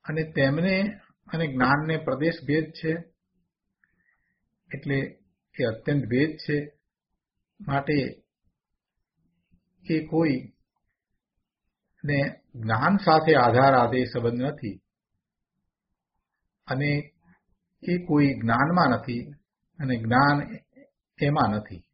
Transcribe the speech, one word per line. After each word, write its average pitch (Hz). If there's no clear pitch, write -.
અને 156
તેમને 151
અને 165
જ્ઞાનને 143
પ્રદેશ 151
ભેદ 151
છે, 160
એટલે 139
એ -
અત્યંત 143
ભેદ 135
છે, 147
માટે 139
એ 160
કોઈ 156
ને 143
જ્ઞાન 117
સાથે 160
આધાર 127
આદે 123
સંબંધ 120
નથી 120
અને 139
એ 175
કોઈ 147
જ્ઞાનમાં 127
નથી 120
અને 131
જ્ઞાન 127
એમાં 143
નથી. 104